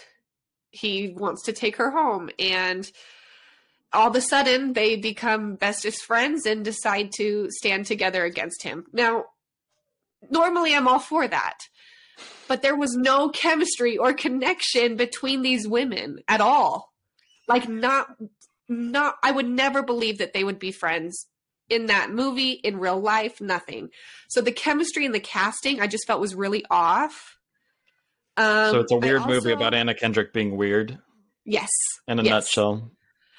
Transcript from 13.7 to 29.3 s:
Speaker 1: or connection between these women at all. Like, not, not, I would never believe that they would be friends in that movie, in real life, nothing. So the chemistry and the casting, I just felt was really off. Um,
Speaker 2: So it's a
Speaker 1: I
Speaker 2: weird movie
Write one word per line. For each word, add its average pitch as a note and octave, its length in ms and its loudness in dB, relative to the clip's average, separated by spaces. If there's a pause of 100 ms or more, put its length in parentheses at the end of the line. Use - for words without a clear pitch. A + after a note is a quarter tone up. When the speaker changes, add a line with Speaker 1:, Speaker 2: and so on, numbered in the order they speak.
Speaker 1:
or B3+ 160 4
connection B3+ 800 0
between C4 480 -2
these B3 240 0
women G#3+ 600 -2
at G#3+ 140 2
all. C4 520 2 (540)
Like, A#3+ 220 2
not, B3 380 0 (600)
not, A#3+ 540 -2
I C4+ 100 4
would C4+ 160 0
never C4+ 360 0
believe A3+ 340 -2
that F#3+ 160 -4
they F#3+ 100 0
would G3 160 -4
be F#3+ 120 -6
friends E3+ 560 -4 (420)
in A3+ 180 0
that F#3+ 240 0
movie, C4 400 -2
in G3+ 280 -4
real F#3 200 0
life, G#3+ 420 -2
nothing. F3+ 480 -6 (400)
So - 100 0
the A#3+ 140 0
chemistry D4+ 520 -2
and A#3+ 80 -2
the G#3 60 -2
casting, A3 600 -2
I G#3 60 2
just G#3 200 -6
felt F#3 140 0
was G3 140 -4
really G3 340 -2
off. F3+ 680 0 (1000)
Um, G#3+ 340 4
Speaker 2:
So B2 100 4
it's A#2 100 -4
a B2 40 6
Speaker 1:
I A#2+ 40 2
Speaker 2:
weird C3 260 2
movie B2 240 2